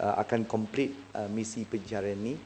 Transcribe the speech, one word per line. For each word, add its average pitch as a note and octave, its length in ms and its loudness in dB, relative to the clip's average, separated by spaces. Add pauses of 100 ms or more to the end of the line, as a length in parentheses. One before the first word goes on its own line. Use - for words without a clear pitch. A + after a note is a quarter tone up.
uh, G2+ 140 4 (100)
akan A2+ 240 2
complete, B2 480 0 (160)
uh, G#2+ 160 -2
misi A2 400 -2
pencarian G2+ 480 -2
ni, B2 300 -2